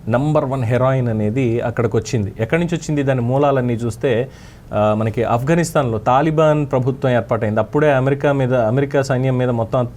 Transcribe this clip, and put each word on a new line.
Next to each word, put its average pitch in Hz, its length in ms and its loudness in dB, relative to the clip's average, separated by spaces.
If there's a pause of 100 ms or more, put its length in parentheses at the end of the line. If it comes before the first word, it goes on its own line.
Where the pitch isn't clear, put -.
నంబర్ 147 360 0
వన్ 131 200 -4
హెరాయిన్ 127 440 0
అనేది 113 520 0
అక్కడికి 117 360 -2
వచ్చింది. 107 440 -2
ఎక్కడి 165 200 0
నుంచి 170 160 -2
వచ్చింది, 151 260 -2
దాని 131 180 0
మూలాలన్నీ 127 540 0
చూస్తే, 117 540 -2 (460)
ఆ, 107 200 2
మనకి 110 300 -2
ఆఫ్ఘనిస్తాన్లో 135 760 0
తాలిబాన్ 151 720 2
ప్రభుత్వం 131 420 0
ఏర్పాటైంది. 113 480 0
అప్పుడే 147 320 2
అమెరికా 139 400 2
మీద, 131 220 0
అమెరికా 135 480 2
సైన్యం 131 360 0
మీద 127 100 0
మొత్తం 120 480 -2